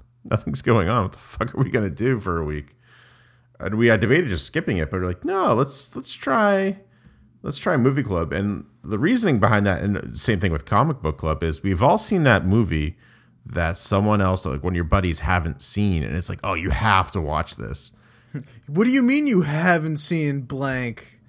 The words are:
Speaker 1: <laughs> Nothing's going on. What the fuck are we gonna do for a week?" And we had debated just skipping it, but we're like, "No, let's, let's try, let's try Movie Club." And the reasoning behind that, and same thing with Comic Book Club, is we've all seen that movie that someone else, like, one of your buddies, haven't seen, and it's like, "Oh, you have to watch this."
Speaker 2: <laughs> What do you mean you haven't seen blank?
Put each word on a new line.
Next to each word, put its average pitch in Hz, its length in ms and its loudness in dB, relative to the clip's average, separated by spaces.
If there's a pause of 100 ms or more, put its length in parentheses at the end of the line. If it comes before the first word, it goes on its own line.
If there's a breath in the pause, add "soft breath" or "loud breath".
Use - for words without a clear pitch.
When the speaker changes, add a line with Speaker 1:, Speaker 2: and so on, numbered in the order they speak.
Speaker 1:
<laughs> - 220 -20
Nothing's - 320 -2
going 110 280 4
on. 113 140 2
What 92 100 -4
the - 60 -18
fuck - 360 -8
are 135 80 0
we 113 60 0
gonna 107 220 0
do 120 280 0
for 90 200 -2
a 80 60 -2
week?" 76 300 -8 (840 soft breath)
And 101 160 -6
we 117 120 4
had 110 140 6
debated 139 280 4
just 87 160 -2
skipping 151 320 -4
it, 78 140 -2
but 95 80 -4
we're 90 80 -2
like, 90 160 -6
"No, 349 300 0
let's, 135 420 -2
let's - 180 -10
try, 202 640 0 (640 soft breath)
let's - 160 -8
try 180 180 0
Movie 131 260 2
Club." 85 300 -2
And 101 320 -4 (180)
the 104 160 -4
reasoning 185 400 2
behind 104 280 4
that, 92 160 0
and 98 360 -4
same 104 200 0
thing 92 120 0
with 78 140 -4
Comic 135 360 0
Book 76 180 -2
Club, 78 240 -2
is 80 200 -4
we've 95 200 0
all 170 160 4
seen 185 240 0
that 101 220 4
movie 85 520 0 (480 soft breath)
that 85 320 -2
someone 104 440 2
else, 92 240 0
like, 71 180 -4
one 90 100 -2
of - 20 -2
your 87 80 0
buddies, 90 380 0
haven't 80 400 0
seen, 95 420 0
and 57 120 -4
it's 87 140 -4
like, 92 140 -8
"Oh, 95 120 -2
you 82 160 -2
have 95 400 2
to 90 100 -4
watch 76 360 -4
this." 55 340 -8 (420 loud breath)
Speaker 2:
<laughs> 147 80 -10 (260 loud breath)
What 160 160 0
do 247 80 2
you 269 100 4
mean 277 240 4
you 196 180 4
haven't 160 540 0
seen 147 440 -2
blank? 127 880 -6